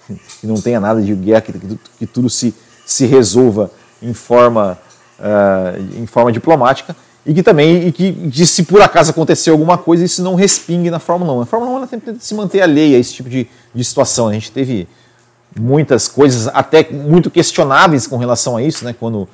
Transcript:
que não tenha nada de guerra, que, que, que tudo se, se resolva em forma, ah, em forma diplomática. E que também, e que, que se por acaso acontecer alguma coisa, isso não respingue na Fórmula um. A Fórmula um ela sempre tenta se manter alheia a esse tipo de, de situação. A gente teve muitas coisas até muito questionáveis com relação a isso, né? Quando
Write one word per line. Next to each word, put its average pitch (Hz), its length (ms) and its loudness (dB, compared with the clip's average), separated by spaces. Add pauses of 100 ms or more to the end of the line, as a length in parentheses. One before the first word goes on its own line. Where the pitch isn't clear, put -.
(400)
que 107 80 -12
não 110 140 -2
tenha 120 180 -2
nada 110 220 0
de 101 140 -2
guerra, 104 260 2
que, - 120 -10
que, 95 260 -12 (200)
que 113 60 -10
tudo 123 240 -2
se, 117 240 -4 (320)
se - 200 -2
resolva 113 680 2 (300)
em 117 120 -8
forma, 117 640 2 (420)
ah, 98 540 0 (240)
em 117 80 -10
forma 120 260 2
diplomática. 131 640 0 (280)
E 135 120 -2
que 180 80 2
também, 170 440 4
e 170 40 0
que, 180 220 -2 (180)
que 151 160 2
se - 160 0
por 190 180 4
acaso 165 300 4
acontecer 160 400 0
alguma 160 260 2
coisa, 170 260 0
isso 180 200 -2
não 185 100 -4
respingue 175 560 0
na 170 80 -4
Fórmula 170 360 -4
um. 123 80 -2
A 117 40 -4
Fórmula 233 260 -4
um 254 60 -4
ela 262 80 -8
sempre 247 220 -12
tenta 233 120 -12
se - 140 -12
manter 202 280 -2
alheia 151 360 4
a - 20 4
esse - 140 -2
tipo 131 160 -14
de, 123 180 -6 (260)
de 123 100 -4
situação. 123 440 -2
A 104 60 -2
gente 107 180 -8
teve 123 360 -6 (680)
muitas 131 520 0
coisas 123 400 2
até 151 440 2
muito 151 380 0
questionáveis 156 800 2
com 131 100 -8
relação 123 400 -2
a 117 60 -4
isso, 160 200 -4
né? 120 160 -10
Quando 107 340 -6